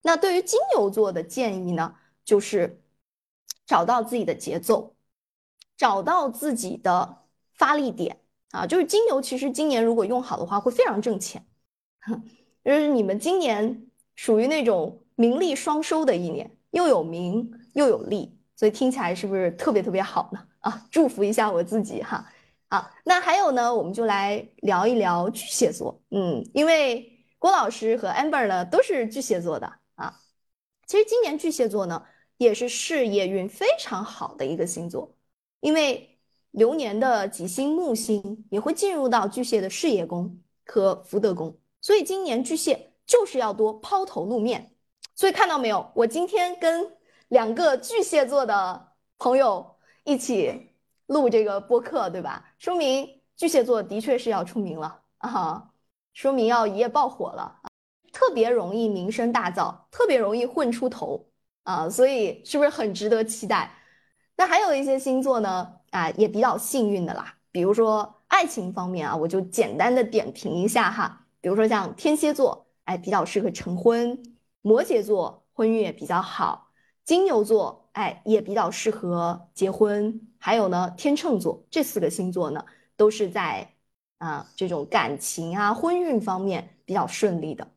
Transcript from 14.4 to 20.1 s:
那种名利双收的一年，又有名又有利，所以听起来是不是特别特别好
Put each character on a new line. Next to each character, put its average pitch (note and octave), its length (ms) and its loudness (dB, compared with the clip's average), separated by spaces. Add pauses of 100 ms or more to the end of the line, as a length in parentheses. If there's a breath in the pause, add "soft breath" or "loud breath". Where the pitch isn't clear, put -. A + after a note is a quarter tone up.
那 D4+ 160 0
种 G3 400 0 (120)
名 A#3+ 240 4
利 F4 160 0
双 D4+ 260 -2
收 D#4 220 -2
的 B3+ 100 4
一 F3 160 -2
年， C#3 220 -8 (200)
又 F4 160 2
有 G#3 140 4
名 F3+ 480 -4 (240 loud breath)
又 C#4+ 140 4
有 G#3+ 160 2
利， - 340 -6 (200)
所 G#3+ 100 2
以 G#3+ 40 4
听 B3+ 200 0
起 C4+ 80 -6
来 F3+ 160 -2
是 F3+ 100 -8
不 G3 80 -2
是 F#3 180 0
特 F3 200 -2
别 G#3 100 2
特 - 80 -4
别 F#3 120 0
好 - 320 -4